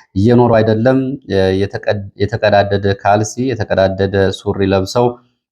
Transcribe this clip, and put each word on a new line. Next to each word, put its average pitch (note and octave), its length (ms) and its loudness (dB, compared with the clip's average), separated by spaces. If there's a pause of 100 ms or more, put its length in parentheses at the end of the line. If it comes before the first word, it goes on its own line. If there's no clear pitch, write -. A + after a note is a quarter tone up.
(140)
እየኖሩ A#2+ 400 4
አይደለም። A2 440 2 (300)
የ-፣ F#2+ 280 0
የተቀድ-፣ G2+ 520 -4 (100)
የተቀዳደደ G2+ 680 0 (100)
ካልሲ፣ G#2 380 0 (140)
የተቀዳደደ F#2+ 680 -2 (160)
ሱሪ G2 340 -4
ለብሰው G2 400 0 (460)